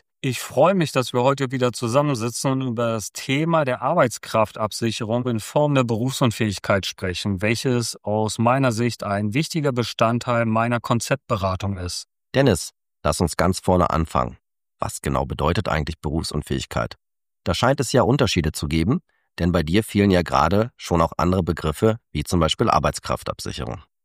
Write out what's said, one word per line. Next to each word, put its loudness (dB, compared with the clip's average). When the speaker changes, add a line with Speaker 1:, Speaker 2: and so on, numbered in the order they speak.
Speaker 1:
ich -4
freue 2
mich, 0
dass 0
wir 0
heute 0
wieder 0
zusammensitzen -2
und -2
über -2
das -6
Thema 0
der -4
Arbeitskraftabsicherung 0
in -2
Form 2
der 4
Berufsunfähigkeit 0
sprechen, -4
welches 0
aus -2
meiner 2
Sicht -2
ein -2
wichtiger -2
Bestandteil 0
meiner 0
Konzeptberatung -2
ist. -8
Speaker 2:
Dennis, 2
lass 0
uns 0
ganz 2
vorne 4
anfangen. -2
Was -6
genau -2
bedeutet -2
eigentlich -4
Berufsunfähigkeit? -6
Da 0
scheint 2
es -4
ja 4
Unterschiede 2
zu -6
geben, 0
denn 2
bei 2
dir 2
fielen 2
ja 6
gerade 2
schon 0
auch 2
andere 2
Begriffe, 0
wie -2
zum 0
Beispiel 2
Arbeitskraftabsicherung. -2